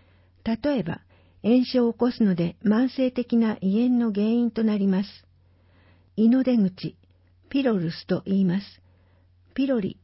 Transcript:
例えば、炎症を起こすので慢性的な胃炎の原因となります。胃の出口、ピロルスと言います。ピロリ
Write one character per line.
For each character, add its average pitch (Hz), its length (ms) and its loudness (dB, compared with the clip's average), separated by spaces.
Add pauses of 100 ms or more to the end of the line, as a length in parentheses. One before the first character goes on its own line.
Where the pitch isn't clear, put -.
(440)
例 226 340 -2
え 170 40 -2
ば、 160 180 -8 (420)
炎 240 220 4
症 240 240 0
を 226 40 -2
起 - 60 -20
こ 240 120 2
す - 120 -2
の 190 120 4
で 170 280 -2
慢 220 260 2
性 254 220 -2
的 240 260 -2
な 220 220 0
胃 208 280 0
炎 247 120 2
の 233 140 -2
原 202 140 -2
因 233 240 0
と 220 120 -4
な 214 140 0
り 196 100 0
ま 190 160 0
す。 196 60 -12 (1040)
胃 220 140 4
の 262 140 2
出 254 140 2
口、 185 380 -2 (540)
ピ 277 140 -2
ロ 226 140 0
ル 165 140 -4
ス - 160 -16
と 185 180 -2
言 196 140 -2
い 190 60 2
ま 185 160 0
す。 - 40 -14 (880)
ピ 269 140 -2
ロ 254 120 0
リ 190 240 -6